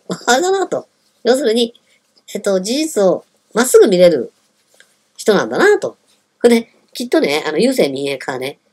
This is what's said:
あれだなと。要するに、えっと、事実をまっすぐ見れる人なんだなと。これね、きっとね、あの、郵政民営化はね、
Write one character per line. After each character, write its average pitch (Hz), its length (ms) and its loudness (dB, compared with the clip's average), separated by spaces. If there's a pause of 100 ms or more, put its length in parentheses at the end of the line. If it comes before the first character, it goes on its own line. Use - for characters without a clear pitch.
(260)
あ 240 100 2
れ 294 60 -2
だ 370 100 0
な 381 140 -2
と。 - 220 -8 (360)
要 247 120 2
す 277 60 -6
る 220 120 0
に、 233 200 -2 (600)
え - 40 -10
っ 202 40 -10
と、 196 180 -2
事 214 140 -6
実 302 280 -4
を 175 220 0 (300)
ま 233 80 2
っ 254 40 0
す - 120 4
ぐ 370 100 6
見 185 100 2
れ 175 120 6
る - 220 -2 (840)
人 - 180 -2
な 147 100 0
ん 110 40 -8
だ 127 100 -6
な 208 200 4
と。 - 180 -8 (440)
こ 240 80 2
れ - 20 6
ね、 226 240 0 (180)
き 254 120 -10
っ 247 40 -12
と 320 120 0
ね、 151 260 -2
あ 156 60 -4
の、 151 60 -2
郵 226 100 2
政 208 240 0
民 139 140 -6
営 139 120 -6
化 143 140 -10
は 123 60 -8
ね、 135 200 -10 (140)